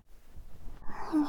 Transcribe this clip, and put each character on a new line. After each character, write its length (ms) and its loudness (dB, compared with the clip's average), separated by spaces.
に 140 6